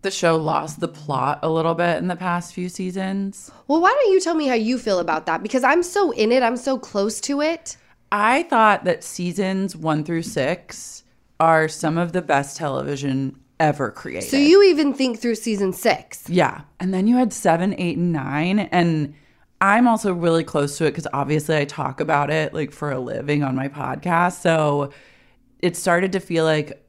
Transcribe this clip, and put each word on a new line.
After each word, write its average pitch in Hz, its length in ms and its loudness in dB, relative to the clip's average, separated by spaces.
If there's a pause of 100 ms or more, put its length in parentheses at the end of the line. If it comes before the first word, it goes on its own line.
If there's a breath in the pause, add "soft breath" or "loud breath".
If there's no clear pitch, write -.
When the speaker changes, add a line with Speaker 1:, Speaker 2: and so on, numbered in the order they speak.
Speaker 1:
the 196 80 -2
show 170 280 2
lost 151 420 -4
the 170 80 -2
plot 139 560 -4
a 160 60 0
little 160 260 0
bit 170 220 0
in 175 100 -4
the 180 80 -4
past 175 380 -6
few 180 160 -6
seasons? 190 840 -6 (160 loud breath)
Speaker 2:
Well, 311 140 4
why 370 80 6
don't 508 240 4
you 381 80 6
tell 339 120 -2
me 311 140 0
how 254 80 2
you 233 240 0
feel 196 200 0
about 165 280 -2
that? 160 160 -2
Because 240 200 0
I'm 302 200 4
so 359 280 0
in 214 200 2
it. 254 100 6
I'm 240 160 2
so 262 220 -2
close 214 420 -4
to 285 200 -2
it. 320 360 -4 (340 soft breath)
Speaker 1:
I 220 320 2
thought 214 420 4
that 175 180 0
seasons 190 720 -4
one 156 300 -2
through 165 180 -4
six - 800 -6 (360)
are 160 280 4
some 160 300 -2
of 170 160 -2
the 180 80 0
best 139 360 -2
television 135 800 -4 (220)
ever 143 320 0
created. - 380 -10
Speaker 2:
So 269 80 0
you 320 260 8
even 302 300 4
think 247 260 -2
through 233 160 -2
season 202 380 -2
six? - 560 -4
Speaker 1:
Yeah. 165 320 0 (180)
And 185 140 -2
then 190 120 0
you 247 120 4
had 254 160 2
seven, 180 440 0
eight, 175 200 -2
and 170 160 0
nine. 151 460 -2
And 165 540 0 (460 soft breath)
I'm 214 280 4
also 214 260 2
really 165 320 2
close 147 320 -2
to 160 80 0
it 143 100 0
'cause - 160 -8
obviously 151 460 -2
I 143 80 0
talk 139 340 -8
about 147 320 0
it, 156 220 -2
like, 151 180 -6
for 147 200 -6
a 131 80 -4
living 143 440 -2
on 131 120 -2
my 135 120 -4
podcast. 147 720 -2
So 147 500 2 (680 soft breath)
it 170 160 0
started 180 380 0
to 190 60 0
feel 165 260 0
like 151 440 0